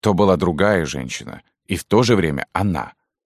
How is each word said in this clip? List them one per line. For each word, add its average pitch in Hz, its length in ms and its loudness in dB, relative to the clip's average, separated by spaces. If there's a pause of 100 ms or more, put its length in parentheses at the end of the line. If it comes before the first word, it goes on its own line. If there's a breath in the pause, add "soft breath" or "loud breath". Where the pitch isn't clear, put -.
То 104 140 2
была 95 220 4
другая 90 500 0
женщина, - 560 -10 (240)
и 95 100 -4
в - 80 -8
то 113 180 2
же 117 140 4
время 80 360 -2
она. 90 420 -2 (320)